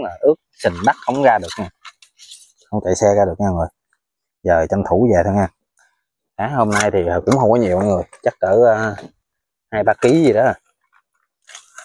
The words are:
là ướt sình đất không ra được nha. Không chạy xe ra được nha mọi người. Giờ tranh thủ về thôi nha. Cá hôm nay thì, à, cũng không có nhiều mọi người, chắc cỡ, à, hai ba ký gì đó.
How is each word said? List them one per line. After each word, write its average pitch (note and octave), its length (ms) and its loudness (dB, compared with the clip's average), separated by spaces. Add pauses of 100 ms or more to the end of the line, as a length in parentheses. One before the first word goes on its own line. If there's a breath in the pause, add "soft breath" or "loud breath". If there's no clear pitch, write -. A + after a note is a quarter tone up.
là F2+ 160 -10
ướt D3 140 2 (180)
sình - 200 -4 (140)
đất D3 100 0 (100)
không C3+ 160 -2
ra A#2+ 160 4
được F2+ 100 -8 (100)
nha. G2 100 -8 (1000)
Không G#2+ 140 -4
chạy F2+ 100 0
xe G#2+ 120 0 (100)
ra G2+ 80 4
được F2 140 -4
nha G#2 120 -2
mọi F2 80 -4
người. E2 100 -4 (760)
Giờ E2 280 0
tranh G2 180 -2
thủ A#2 260 2
về E2+ 100 2
thôi G2 100 -2
nha. G2 140 0 (880)
Cá G#2 120 -6
hôm B2 220 -2
nay G#2 200 0
thì, F#2+ 160 0
à, F2 200 -2
cũng B2+ 120 2
không A2+ 120 2
có A#2 60 4
nhiều F#2+ 220 0
mọi G2+ 80 -2
người, F#2+ 160 0 (200)
chắc A#2+ 180 -2
cỡ, G#2 340 2
à, G#2+ 200 -4 (760)
hai G#2+ 140 -2
ba G#2+ 160 2
ký D3+ 240 2
gì B2+ 80 4
đó. A#2 200 2 (1300)